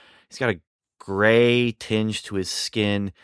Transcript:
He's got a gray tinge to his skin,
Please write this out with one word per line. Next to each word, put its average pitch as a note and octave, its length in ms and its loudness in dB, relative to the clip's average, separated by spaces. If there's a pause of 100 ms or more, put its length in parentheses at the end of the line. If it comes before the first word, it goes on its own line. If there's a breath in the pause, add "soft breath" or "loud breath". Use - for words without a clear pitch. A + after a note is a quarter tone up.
(280 soft breath)
He's - 100 -20
got B2+ 120 -2
a F2 100 -4 (420)
gray A#2 680 4
tinge A2 500 -4
to - 140 -8
his F#2 120 -4
skin, G2+ 640 -4 (120)